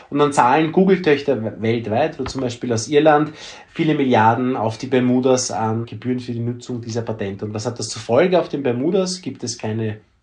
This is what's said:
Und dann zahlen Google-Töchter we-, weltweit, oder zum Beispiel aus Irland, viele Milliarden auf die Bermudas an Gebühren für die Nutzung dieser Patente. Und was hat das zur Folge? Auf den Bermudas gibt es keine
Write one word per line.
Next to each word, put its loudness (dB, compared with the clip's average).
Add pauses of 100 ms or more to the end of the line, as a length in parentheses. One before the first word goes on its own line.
(120)
Und -2
dann 4
zahlen 4
Google-Töchter 2
we-, -6
weltweit, -2
oder -6
zum -6
Beispiel -4
aus -2
Irland, 6 (420)
viele 2
Milliarden 2
auf -2
die -10
Bermudas 2
an -2
Gebühren -6
für -8
die -6
Nutzung -6
dieser -6
Patente. -6
Und -8
was -6
hat -6
das -8
zur -10
Folge? 2
Auf -2
den -6
Bermudas -2
gibt -10
es -8
keine -4 (260)